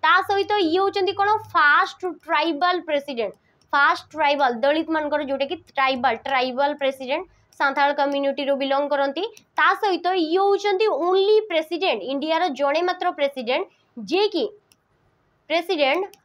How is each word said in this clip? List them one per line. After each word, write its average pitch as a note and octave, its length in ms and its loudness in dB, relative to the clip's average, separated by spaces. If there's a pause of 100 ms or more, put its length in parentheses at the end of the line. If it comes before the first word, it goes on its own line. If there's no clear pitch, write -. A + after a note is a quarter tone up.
ତା D#4+ 200 4
ସହିତ G4 360 -2
ଇଏ E4+ 200 0
ହଉଛନ୍ତି G4 340 0
କଣ? G4+ 160 0 (260)
ଫାଷ୍ଟ D#4+ 460 2 (260)
ଟ୍ରାଇବାଲ E4 540 0
ପ୍ରେସିଡେଣ୍ଟ। C#4+ 540 -4 (380)
ଫାଷ୍ଟ D4+ 380 2
ଟ୍ରାଇବାଲ, C#4+ 420 2
ଦଳିତମାନଙ୍କର D4+ 720 0
ଯୋଉଟାକି C#4 340 -4
ଟ୍ରାଇବାଲ, C4 580 0
ଟ୍ରାଇବାଲ C4 600 -2
ପ୍ରେସିଡେଣ୍ଟ, C4+ 520 -4 (320)
ସାନ୍ଥାଳ C#4+ 340 2
କମ୍ୟୁନିଟିରୁ C#4 640 0
ବିଲଙ୍ଗ C#4 320 0
କରନ୍ତି। C#4 340 -2 (360)
ତା D#4+ 160 4
ସହିତ F#4+ 400 -2
ଇଏ E4+ 240 0
ହଉଛନ୍ତି G4+ 480 2
only F#4+ 520 2 (120)
ପ୍ରେସିଡେଣ୍ଟ, D#4 520 -2
ଇଣ୍ଡିଆର D#4 460 -2
ଜଣେ C#4+ 340 0
ମାତ୍ର F4+ 280 -2
ପ୍ରେସିଡେଣ୍ଟ, C#4 580 -2 (300)
ଯିଏକି D#4 460 0 (1040)
ପ୍ରେସିଡେଣ୍ଟ E4 580 0 (180)